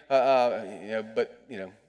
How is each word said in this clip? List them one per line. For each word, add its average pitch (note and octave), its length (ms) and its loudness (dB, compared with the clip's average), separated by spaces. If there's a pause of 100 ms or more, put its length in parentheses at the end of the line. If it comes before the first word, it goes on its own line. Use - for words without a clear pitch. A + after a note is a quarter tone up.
(100)
uh, C#3 40 2
uh, B2 500 4 (180)
you G2+ 60 -14
know, A2 140 -4
but, A2+ 460 -6
you A2+ 100 -12
know, F#2+ 140 -12 (160)